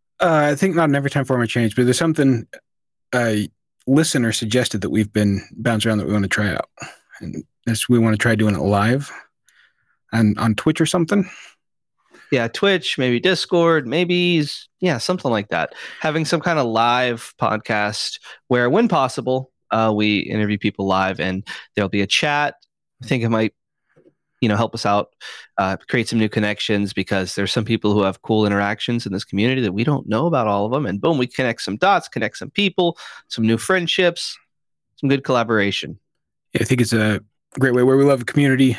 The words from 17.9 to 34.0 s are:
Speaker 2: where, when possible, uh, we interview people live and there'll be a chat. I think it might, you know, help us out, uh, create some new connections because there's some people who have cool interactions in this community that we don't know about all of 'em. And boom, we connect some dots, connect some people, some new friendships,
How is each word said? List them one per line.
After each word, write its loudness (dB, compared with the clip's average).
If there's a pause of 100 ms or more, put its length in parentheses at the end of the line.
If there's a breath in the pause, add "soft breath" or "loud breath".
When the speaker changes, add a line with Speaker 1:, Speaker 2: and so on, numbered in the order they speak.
Speaker 2:
where, 2
when 2
possible, -2 (220)
uh, 2
we 2
interview -2
people -4
live 0
and -4 (300 loud breath)
there'll 0
be 0
a 0
chat. -2 (480)
I -14
think 0
it 0
might, 0 (880)
you 2
know, 2
help -2
us -8
out, 0 (420 loud breath)
uh, 0 (140)
create 0
some -2
new 2
connections -2
because -4
there's -4
some -2
people 0
who 4
have -2
cool 0
interactions -2
in -6
this -6
community 0
that -2
we -2
don't 0
know -2
about 0
all 0
of -4
'em. -2
And -4
boom, 2
we 0
connect -4
some -8
dots, 2
connect -6
some -14
people, -2 (300 loud breath)
some -2
new 4
friendships, -2 (600)